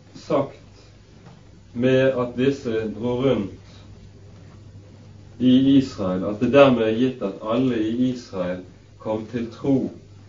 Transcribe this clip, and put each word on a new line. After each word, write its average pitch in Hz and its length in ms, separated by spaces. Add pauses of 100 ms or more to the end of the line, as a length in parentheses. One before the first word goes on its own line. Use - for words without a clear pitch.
(160)
sagt - 680 (880)
med 131 400
at 123 240
disse 123 460 (100)
dro 120 300
rundt 104 480 (1700)
i 131 380
Israel, 98 520
at 104 140
det 123 100
dermed 131 320
er 110 140
gitt 127 260
at 95 160
alle 120 400
i 120 300
Israel 92 500 (380)
kom 110 320
til 117 200
tro 131 380 (400)